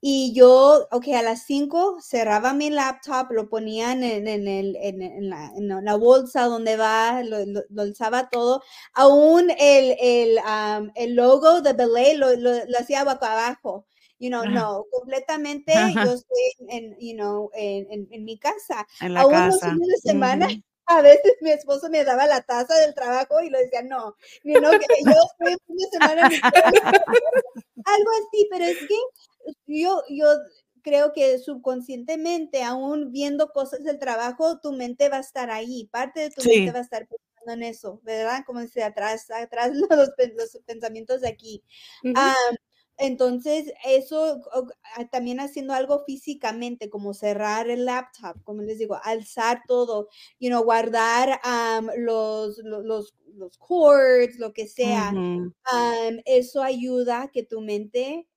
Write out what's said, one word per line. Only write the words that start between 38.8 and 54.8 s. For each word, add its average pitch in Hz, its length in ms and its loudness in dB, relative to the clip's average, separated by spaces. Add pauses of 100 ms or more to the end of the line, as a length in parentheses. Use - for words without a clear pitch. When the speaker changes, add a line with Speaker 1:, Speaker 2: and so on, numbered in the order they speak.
Speaker 1:
atrás, 214 460 -8
atrás 233 420 -6
<laughs> 320 180 -2
los 285 260 4
pen-, 240 200 -2
los 226 300 -10
pensamientos 226 560 -10
de 247 60 -4
aquí. 220 360 -16 (380)
Speaker 3:
Ujú. 262 360 0
Speaker 1:
Am, 240 180 -2 (420)
entonces, 262 760 -4 (120)
eso, 269 560 -2 (140)
o, 254 140 -6 (280)
ah, 240 140 -10
también 247 300 -6
haciendo 277 340 -10
algo 285 320 -4
físicamente, 240 840 -10
como 202 240 -12
cerrar 208 560 -4
el 247 140 -4
laptop, 247 580 -10
como 214 200 -14
les 214 160 -12
digo, 214 260 -8
alzar 226 640 -6
todo, 233 400 -4 (300)
you 247 120 -6
know, 240 140 0
guardar, 233 800 0
am, 226 440 -4 (100)
los, 220 680 -6
lo-, 214 180 -12
los, 214 320 -10 (200)
los 190 240 -20
cords, 262 800 4
lo 220 160 -12
que 220 120 -10
sea. 214 520 -4